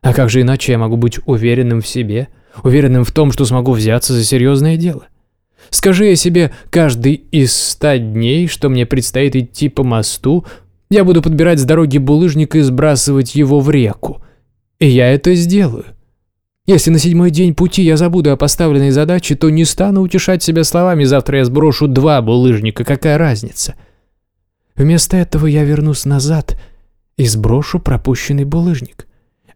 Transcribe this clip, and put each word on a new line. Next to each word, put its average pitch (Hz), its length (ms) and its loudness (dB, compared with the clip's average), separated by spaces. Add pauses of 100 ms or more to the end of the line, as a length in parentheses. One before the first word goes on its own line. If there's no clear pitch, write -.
А 127 120 2
как 123 160 2
же 123 120 2
иначе 127 320 0
я 117 40 0
могу 113 180 -2
быть 117 300 -2
уверенным 120 560 0
в 104 60 -8
себе, 117 400 -6 (360)
уверенным 127 400 2
в 110 80 -4
том, 147 200 2
что 131 140 0
смогу 127 260 0
взяться 113 420 0
за 117 100 0
серьёзное 139 540 0
дело? 165 300 -4 (640)
Скажи 190 360 2
я 190 100 4
себе 170 380 0 (160)
каждый 139 440 2
из 139 400 -2
ста - 440 -2
дней, 117 500 -2
что 143 220 -4
мне 123 160 0
предстоит 131 500 -2
идти 131 340 -4
по 139 140 -4
мосту, 127 640 -2 (440)
я 202 140 4
буду 175 180 4
подбирать 160 380 0
с 135 40 0
дороги 147 340 2
булыжник 147 580 0
и 160 60 4
сбрасывать 135 720 0
его 143 240 2
в 139 100 0
реку. 123 540 -2 (560)
И 156 80 2
я 123 220 4
это 143 260 2
сделаю. 170 500 0 (800)
Если 175 240 2
на 160 100 4
седьмой 175 320 2
день 170 220 0
пути 180 300 0
я 160 120 2
забуду 170 360 0
о 131 60 0
поставленной 143 540 0
задаче, 151 440 0
то 160 140 0
не 156 160 2
стану 196 360 0
утешать 185 420 -2
себя 165 200 0
словами: 175 400 0
«Завтра 135 360 0
я 127 60 2
сброшу 147 420 0
два 135 340 2
булыжника, 113 640 0
какая 147 340 -2
разница?» 123 580 -4 (1000)
Вместо 160 420 2
этого 160 280 0
я 151 180 2
вернусь 147 420 -2
назад 143 540 -2 (580)
и 127 80 0
сброшу 113 540 -2
пропущенный 139 680 -2
булыжник. 160 640 -4 (480)